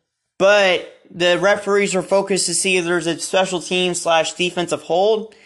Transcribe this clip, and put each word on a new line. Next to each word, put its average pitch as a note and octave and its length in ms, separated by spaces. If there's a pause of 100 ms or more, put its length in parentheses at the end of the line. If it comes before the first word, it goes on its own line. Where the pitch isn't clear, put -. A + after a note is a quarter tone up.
(380)
but F#3+ 520 (200)
the F3 280
referees G3+ 560
were F3+ 80
focused G3 440
to E3+ 80
see F#3 220
if F3 80
there F3 120
was D#3+ 100
a E3 120
special F#3 420
team F3+ 340
slash E3 400
defensive F3 480
hold, G#3 520 (120)